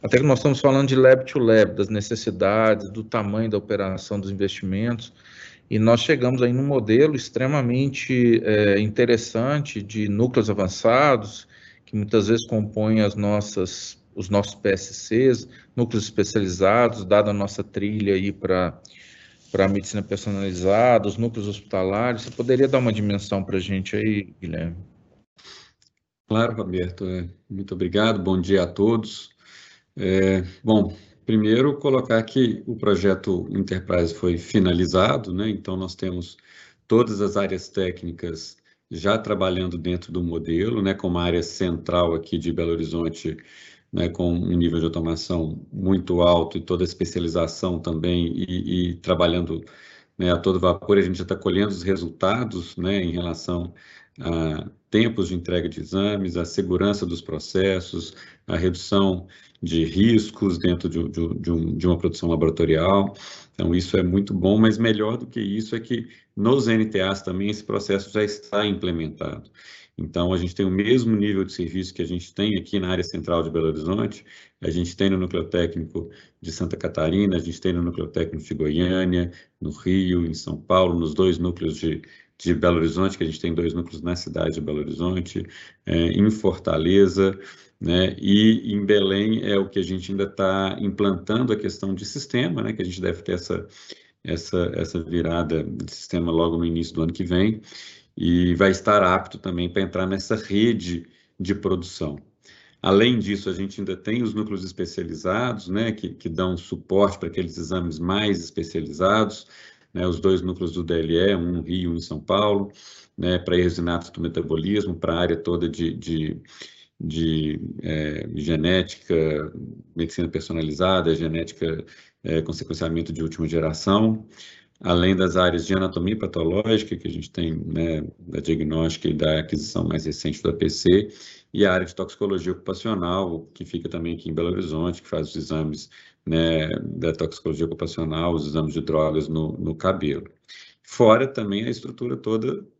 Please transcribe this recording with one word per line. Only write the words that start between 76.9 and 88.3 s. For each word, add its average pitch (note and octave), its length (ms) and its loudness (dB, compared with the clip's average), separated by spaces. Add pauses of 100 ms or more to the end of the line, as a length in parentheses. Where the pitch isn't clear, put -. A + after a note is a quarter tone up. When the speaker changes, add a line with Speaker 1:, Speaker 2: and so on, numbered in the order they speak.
Speaker 2:
a - 20 0
gente E2 220 -8
tem F#2 100 0
no F2 100 0
núcleo E2+ 260 -4
técnico D#2+ 380 -4
de - 80 -8
Goiânia, F2 760 0 (280)
no D2+ 120 -6
Rio, F2+ 540 2
em D#2+ 80 -4
São D#2 240 -8
Paulo, F2+ 420 2
nos D#2+ 140 0
dois F2+ 240 4
núcleos E2+ 400 -2
de, - 240 -2 (360)
de F2+ 160 0
Belo E2+ 220 4
Horizonte, F2 420 0
que F#2 60 -2
a E2 40 -2
gente D#2+ 120 -8
tem E2+ 160 -2
dois E2 180 0
núcleos E2 280 -6
na F2 160 -4
cidade D#2+ 380 -4
de D2+ 60 -6
Belo D2+ 180 -4
Horizonte, F2 680 -4 (380)
é, E2 220 2
em G2+ 220 4
Fortaleza, F#2+ 1120 4 (400)
né, F2+ 400 2
e G#2+ 540 4